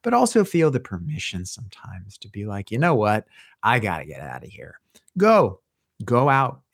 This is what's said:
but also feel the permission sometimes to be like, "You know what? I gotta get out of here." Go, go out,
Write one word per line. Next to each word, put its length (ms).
but 100
also 320
feel 280
the 80
permission 680
sometimes 720
to 100
be 180
like, 260
"You 60
know 180
what? 300
I 160
gotta 260
get 160
out 240
of 60
here." 300
Go, 440
go 240
out, 320